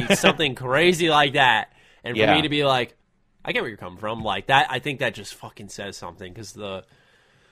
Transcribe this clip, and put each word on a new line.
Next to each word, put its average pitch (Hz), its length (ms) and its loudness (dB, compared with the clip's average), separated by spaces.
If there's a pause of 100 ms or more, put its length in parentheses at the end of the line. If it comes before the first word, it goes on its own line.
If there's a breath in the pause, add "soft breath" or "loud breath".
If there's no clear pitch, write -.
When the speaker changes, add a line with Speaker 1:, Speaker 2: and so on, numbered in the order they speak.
Speaker 1:
say 202 60 4
Speaker 2:
<laughs> - 0 -
Speaker 1:
something 170 400 2
crazy 160 560 2
like 147 220 4
that, 127 400 4 (320 soft breath)
and 120 120 -6
for 110 60 2
Speaker 2:
Yeah. 104 140 6
Speaker 1:
me 151 60 2
to 151 60 0
be 147 160 0
like, 127 320 0 (480)
"I - 60 -8
get 220 120 -2
where 151 60 -6
you're 104 100 -12
coming 92 200 -14
from," 110 240 -6
like, 101 240 -4
that, 139 240 4
I 127 80 -2
think 127 220 -8
that 117 140 -2
just 101 200 -14
fucking 107 360 -18
says 101 260 -12
something, 92 360 -14
'cause 104 200 -16
the, 98 320 -12 (680 soft breath)